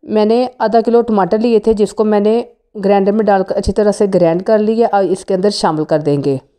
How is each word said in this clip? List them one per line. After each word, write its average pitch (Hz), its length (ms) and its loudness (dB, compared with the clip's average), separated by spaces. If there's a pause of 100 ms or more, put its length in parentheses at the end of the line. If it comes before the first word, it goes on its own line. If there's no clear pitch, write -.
मैंने 214 320 0 (260)
आधा 226 200 0
किलो 226 220 2
टमाटर 214 360 0
लिए 226 200 2
थे, 220 140 0
जिसको 208 300 -2
मैंने 208 300 2 (440)
ग्राइंडर 196 340 2
में 214 140 0
डालकर 190 300 0
अच्छी 202 160 -4
तरह 208 200 0
से 202 180 0
ग्राइंड 175 340 0
कर 220 160 2
लिया। 220 300 0
अब 202 180 0
इसके 190 260 -4
अंदर 190 180 0
शामिल 156 340 -2
कर 151 160 -2
देंगे। 143 380 -2 (200)